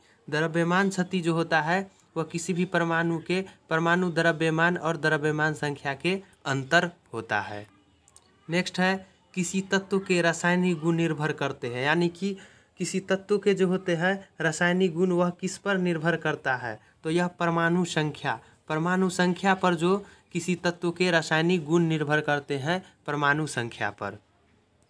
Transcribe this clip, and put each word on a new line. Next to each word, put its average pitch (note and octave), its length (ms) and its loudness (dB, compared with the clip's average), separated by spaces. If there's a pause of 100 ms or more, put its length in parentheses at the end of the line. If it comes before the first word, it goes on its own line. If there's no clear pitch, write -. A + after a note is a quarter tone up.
(300)
द्रव्यमान E3 600 0
क्षति F#3 320 -2
जो E3 120 0
होता E3 280 2
है F#3 300 -2 (260)
वह E3 60 -2
किसी E3+ 300 -6
भी F3 120 0
परमाणु E3+ 640 0
के F#3+ 180 -2 (240)
परमाणु E3+ 420 2
द्रव्यमान E3 680 2
और E3 200 -2
द्रव्यमान D3+ 560 0
संख्या C#3+ 400 -6
के F3+ 280 -4 (240)
अंतर C#3+ 460 2 (220)
होता A2 280 -4
है। G#2 260 -12 (840)
नेक्स्ट F3+ 300 -2
है F#3+ 280 0 (260)
किसी F#3+ 280 -2
तत्व F#3+ 380 -2
के F#3 220 2
रासायनिक F3 580 2
गुण E3 160 0
निर्भर D#3 360 0
करते C3+ 360 -6
हैं, B2 160 -4
यानी E3+ 260 4
कि F#3+ 280 -6 (400)
किसी F#3 220 -4
तत्व F#3+ 380 0
के G3+ 160 2
जो F#3 140 2
होते F3+ 280 0
हैं F#3+ 340 -2 (120)
रासायनिक F3 520 2
गुण F3+ 180 2
वह F3 180 2
किस F3+ 280 -6
पर G3 200 0
निर्भर E3+ 380 0
करता D3 400 -2
है? A#2+ 240 -8 (240)
तो D#3+ 60 -4
यह F3 180 0
परमाणु E3+ 580 0
संख्या, D3 540 -2 (280)
परमाणु F3+ 420 0
संख्या F3+ 460 2
पर F3+ 200 2
जो F#3 300 0 (280)
किसी F3 220 -2
तत्व F3 360 -2
के F3+ 200 0
रासायनिक E3 540 2
गुण E3+ 160 4
निर्भर D3+ 400 2
करते C#3+ 360 -2
हैं E3+ 260 -2 (240)
परमाणु D3 400 2
संख्या A#2 420 -4
पर। G2+ 280 -8 (720)